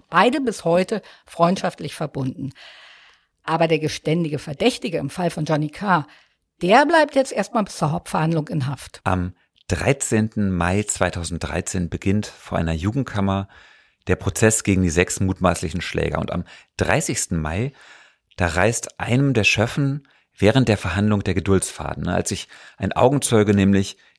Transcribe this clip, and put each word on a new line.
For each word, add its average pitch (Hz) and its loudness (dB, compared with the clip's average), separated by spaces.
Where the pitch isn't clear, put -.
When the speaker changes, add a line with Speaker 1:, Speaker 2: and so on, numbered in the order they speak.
Speaker 1:
beide 240 2
bis 233 -4
heute 185 0
freundschaftlich 175 -2
verbunden. 135 -8
Aber 165 0
der 156 2
geständige 156 -2
Verdächtige 185 -2
im 139 -4
Fall 175 -4
von 160 -6
Johnny 151 0
K., 180 0
der 208 6
bleibt 302 4
jetzt 269 2
erstmal 214 -2
bis - -10
zur 151 0
Hauptverhandlung 165 -2
in 143 -4
Haft. - -10
Speaker 2:
Am 92 0
dreizehnten 107 0
Mai 90 0
zweitausenddreizehn 87 -4
beginnt 98 -2
vor - -8
einer 82 0
Jugendkammer 98 -2
der 92 2
Prozess - 2
gegen 92 4
die 87 4
sechs 87 2
mutmaßlichen 90 -2
Schläger. 78 -4
Und - -4
am 87 -4
dreißigsten - 0
Mai, 85 -4
da 90 2
reißt 90 0
einem 135 2
der 110 2
Schöffen 139 0
während 110 4
der 104 4
Verhandlung 101 0
der 95 0
Geduldsfaden, 85 -2
ne? 87 -2
Als 90 -2
sich - -6
ein - -4
Augenzeuge 120 4
nämlich 98 4